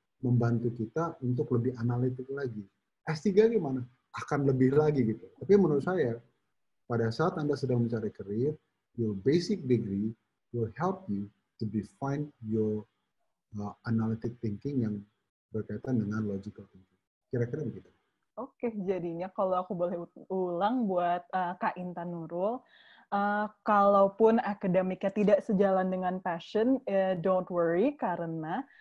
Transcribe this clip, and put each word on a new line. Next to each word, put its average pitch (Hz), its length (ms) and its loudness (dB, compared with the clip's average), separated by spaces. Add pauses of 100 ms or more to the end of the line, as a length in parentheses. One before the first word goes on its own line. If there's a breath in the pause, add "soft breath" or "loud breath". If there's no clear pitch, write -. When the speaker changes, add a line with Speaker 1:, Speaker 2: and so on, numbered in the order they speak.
(220)
Speaker 1:
membantu 120 520 2
kita 160 480 -4
untuk 123 320 -2
lebih 123 240 0
analitik 127 540 -2
lagi. 117 320 -6 (420)
S 156 160 -6
tiga 208 240 6
gimana? 147 380 0 (320)
Akan 139 320 0
lebih 131 260 4
lagi 151 320 4
gitu. 110 160 -2 (160)
Tapi 160 160 4
menurut 151 300 6
saya, 139 340 0 (680)
pada 113 240 2
saat 170 240 0
Anda 147 180 0
sedang 123 300 0
mencari 110 260 -2
karir, 107 460 -4 (400)
your 110 160 0
basic 156 560 0
degree 107 460 0 (420)
will 110 240 -2
help 190 260 -4
you 101 220 -4 (320)
to 110 80 -4
define 139 580 -6 (220)
your, 107 380 -2 (760)
uh, 104 240 -8
analytic 113 560 -2
thinking 120 420 -4
yang 104 120 -2 (580)
berkaitan 110 480 -4
dengan 107 240 -2
logical 98 480 -8
thinking. - 280 -20 (280)
Kira-kira 127 340 -4
begitu. 98 280 -10 (460)
Speaker 2:
Oke, 240 360 -8 (120)
jadinya 175 480 -6
kalau 185 320 0
aku - 80 -8
boleh 175 280 -2
u-, - 320 -16
ulang 190 560 0
buat, 175 440 0
uh, 180 240 -2
Kak 208 240 -4
Intan 175 320 -8
Nurul, 175 480 -4 (520 soft breath)
uh, 208 340 0 (180)
kalaupun 202 800 6
akademiknya 190 680 0
tidak 208 320 4
sejalan 190 440 4
dengan 185 320 -4
passion, 220 640 0
eh, 190 320 2
don't 185 320 0
worry, 175 480 2
karena, 170 640 -4 (200 soft breath)